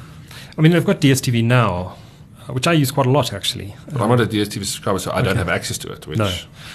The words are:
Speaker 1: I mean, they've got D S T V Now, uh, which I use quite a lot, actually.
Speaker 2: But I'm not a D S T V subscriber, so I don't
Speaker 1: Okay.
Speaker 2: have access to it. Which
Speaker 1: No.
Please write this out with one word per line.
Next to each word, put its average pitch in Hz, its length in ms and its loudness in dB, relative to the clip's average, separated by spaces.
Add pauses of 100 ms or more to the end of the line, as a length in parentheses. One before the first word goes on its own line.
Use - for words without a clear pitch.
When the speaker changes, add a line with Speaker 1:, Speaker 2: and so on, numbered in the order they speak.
(580)
Speaker 1:
I 160 40 -2
mean, 165 120 8
they've 165 100 4
got 202 160 0
D 139 120 4
S 131 100 2
T 131 100 -2
V 117 100 2
Now, 110 540 2 (540)
uh, - 20 -12
which 131 160 -2
I 170 60 4
use 143 180 2
quite 135 140 0
a 123 60 2
lot, 143 200 2
actually. 95 420 -8 (160)
Speaker 2:
But 131 120 -4
I'm 110 80 2
not 123 100 6
a 110 60 4
D 104 160 0
S 104 80 0
T - 100 -8
V 98 60 -6
subscriber, 98 340 -4
so - 120 -6
I 92 100 0
don't - 80 2
Speaker 1:
Okay. 95 80 0
Speaker 2:
have 87 120 0
access - 280 -2
to - 120 -10
it. - 160 -14
Which 76 120 -6
Speaker 1:
No. 104 120 0 (460)